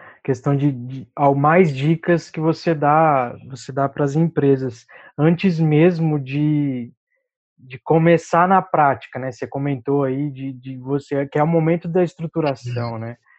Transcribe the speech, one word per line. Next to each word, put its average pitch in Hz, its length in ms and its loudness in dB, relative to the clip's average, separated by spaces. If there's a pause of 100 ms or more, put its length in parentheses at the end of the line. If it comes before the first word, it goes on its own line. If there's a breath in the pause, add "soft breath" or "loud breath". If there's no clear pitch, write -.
(240 loud breath)
questão 139 320 -2
de, 143 140 0
de, 127 440 -10
ao 139 200 2
mais 151 400 2
dicas 160 560 0
que - 80 -12
você 160 340 -2
dá, 147 640 2 (140)
você 135 220 -14
dá 139 160 -2
pras 139 260 -2
empresas, 139 720 0 (320 loud breath)
antes 165 400 2
mesmo 160 600 2
de, 139 720 -2 (680)
de 127 200 -20
começar 165 680 2
na 190 140 4
prática, 139 580 0
né? 127 140 -8
Você 123 140 -12
comentou 139 580 -2
aí 139 260 -4
de, 135 220 -10
de 131 240 -16
você, 139 500 -4
que 151 120 -4
é 151 40 2
o 156 40 2
momento 165 420 0
da 175 160 2
estruturação, 127 920 -6
né? 113 180 -10 (220 soft breath)